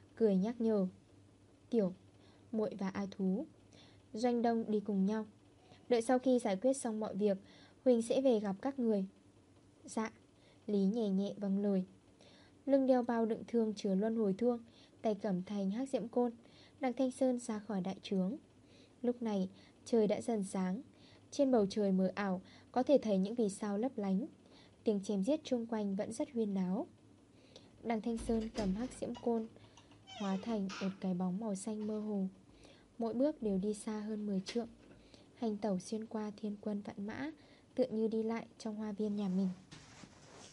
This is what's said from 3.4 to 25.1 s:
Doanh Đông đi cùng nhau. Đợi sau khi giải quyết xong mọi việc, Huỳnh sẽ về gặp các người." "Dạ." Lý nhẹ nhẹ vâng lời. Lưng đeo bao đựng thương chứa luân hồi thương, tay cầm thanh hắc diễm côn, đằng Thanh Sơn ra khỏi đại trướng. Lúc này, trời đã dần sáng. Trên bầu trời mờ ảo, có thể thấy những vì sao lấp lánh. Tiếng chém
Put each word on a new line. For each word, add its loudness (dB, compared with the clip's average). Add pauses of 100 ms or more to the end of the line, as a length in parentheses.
Doanh 2
Đông 2
đi 2
cùng 2
nhau. -2 (600)
Đợi 4
sau 2
khi 4
giải 0
quyết 2
xong -4
mọi -4
việc, 2 (460)
Huỳnh 6
sẽ 0
về 4
gặp -2
các -4
người." 2 (800)
"Dạ." -6 (540)
Lý 2
nhẹ 2
nhẹ 0
vâng 0
lời. 2 (840)
Lưng 6
đeo 6
bao 0
đựng -2
thương 2
chứa 0
luân 2
hồi 2
thương, 0 (380)
tay 0
cầm -2
thanh -2
hắc -2
diễm -2
côn, 0 (480)
đằng 0
Thanh 0
Sơn 0
ra -6
khỏi -4
đại -4
trướng. 0 (680)
Lúc 0
này, 0 (360)
trời 4
đã 2
dần -2
sáng. -2 (480)
Trên 2
bầu 6
trời 2
mờ 4
ảo, -2 (320)
có 2
thể 6
thấy 2
những 0
vì 0
sao -4
lấp -2
lánh. 0 (580)
Tiếng 2
chém -2